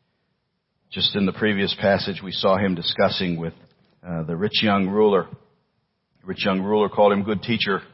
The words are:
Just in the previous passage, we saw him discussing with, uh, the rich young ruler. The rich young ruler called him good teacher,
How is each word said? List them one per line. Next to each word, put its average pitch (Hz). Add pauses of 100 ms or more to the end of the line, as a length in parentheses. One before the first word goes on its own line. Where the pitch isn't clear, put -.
(920)
Just -
in 101
the 92
previous 101
passage, 98
we 92
saw 95
him 95
discussing 87
with, 82 (540)
uh, 85
the 82
rich 107
young 98
ruler. 101 (960)
The 90
rich 95
young 95
ruler 104
called 104
him 101
good 98
teacher, 104 (120)